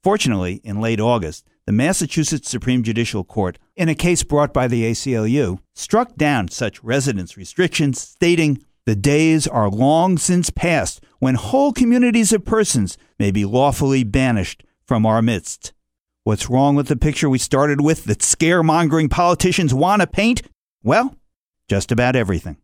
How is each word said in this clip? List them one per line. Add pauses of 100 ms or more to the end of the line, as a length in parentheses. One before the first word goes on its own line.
Fortunately,
in
late
August, (200)
the
Massachusetts
Supreme
Judicial
Court, (160)
in
a
case
brought
by
the
A
C
L
U, (140)
struck
down
such
residence
restrictions,
stating, (220)
"The
days
are
long
since
past (160)
when
whole
communities
of
persons (220)
may
be
lawfully
banished (220)
from
our
midst." (500)
What's
wrong
with
the
picture
we
started
with
that
scaremongering
politicians
want
to
paint? (400)
Well, (540)
just
about
everything.